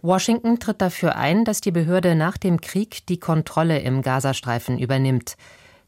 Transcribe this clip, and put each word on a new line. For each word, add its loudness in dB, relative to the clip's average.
Washington 2
tritt -4
dafür 0
ein, 2
dass 0
die -2
Behörde 2
nach 0
dem 0
Krieg -6
die -2
Kontrolle 0
im 0
Gazastreifen -2
übernimmt. 0